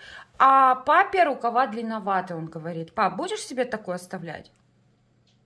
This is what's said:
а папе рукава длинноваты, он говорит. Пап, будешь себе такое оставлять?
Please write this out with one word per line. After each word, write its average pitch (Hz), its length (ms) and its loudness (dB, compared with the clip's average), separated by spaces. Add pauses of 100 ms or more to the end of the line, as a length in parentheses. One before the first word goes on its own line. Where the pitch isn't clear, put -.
(380)
а 269 360 6
папе 359 500 2
рукава 254 420 0
длинноваты, 208 680 -4
он 165 120 -8
говорит. 165 480 -10
Пап, 190 220 0
будешь 381 240 -6
себе 247 240 -6
такое 214 320 -6
оставлять? 175 540 -14 (960)